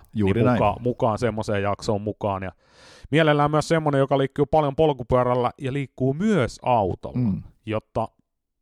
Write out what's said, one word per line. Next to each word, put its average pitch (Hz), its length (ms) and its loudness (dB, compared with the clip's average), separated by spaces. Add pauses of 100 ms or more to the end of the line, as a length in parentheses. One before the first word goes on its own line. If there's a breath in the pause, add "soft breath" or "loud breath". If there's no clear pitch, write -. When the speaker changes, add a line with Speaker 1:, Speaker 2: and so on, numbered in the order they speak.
(140)
Speaker 1:
Juuri 104 260 2
Speaker 2:
Niin 127 60 4
Speaker 1:
näin. 123 120 4
Speaker 2:
muka-, 104 220 2
mukaan 117 380 0
semmoiseen 107 440 -2
jaksoon 101 380 -2
mukaan. 101 420 -6
Ja 92 100 -8 (580 loud breath)
mielellään 147 400 2
myös 151 180 0
semmonen, 151 300 0
joka 139 200 2
liikkuu 139 280 0
paljon 147 300 0
polkupyörällä 123 840 2
ja 127 140 -6
liikkuu 135 420 -2
myös 170 480 0
autolla, 113 560 0
Speaker 1:
Mm. 101 240 0 (240)
Speaker 2:
jotta, 110 420 -6 (540)